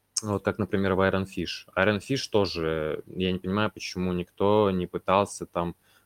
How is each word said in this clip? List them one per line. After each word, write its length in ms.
Вот 200
как, 160
например, 360
в 60
Iron 240
Fish. 420
Iron 220
Fish 320
тоже, 760
я 260
не 60
понимаю, 340
почему 400
никто 580
не 160
пытался 580
там 300